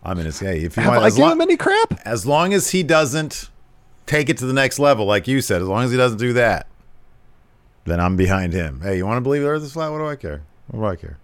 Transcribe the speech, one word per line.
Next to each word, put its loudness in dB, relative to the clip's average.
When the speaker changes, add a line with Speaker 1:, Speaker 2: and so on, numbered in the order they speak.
Speaker 1:
I'm -6
gonna -6
say, -4
if -6
you -2
Speaker 2:
Have 4
Speaker 1:
want, 4
Speaker 2:
I 8
Speaker 1:
as 4
Speaker 2:
given 6
Speaker 1:
lo-, 4
Speaker 2:
him 0
any 4
crap? 0
Speaker 1:
as -4
long 2
as 0
he 0
doesn't 0
take 0
it 0
to -6
the -2
next 0
level, 4
like 2
you 2
said, 0
as -4
long 0
as 0
he 0
doesn't 2
do -2
that, 2
then -2
I'm 2
behind 2
him. -6
Hey, -4
you -2
wanna -2
believe -2
the 0
earth -2
is -14
flat? -6
What -8
do -6
I -8
care? -10
What -10
do -2
I -4
care? -16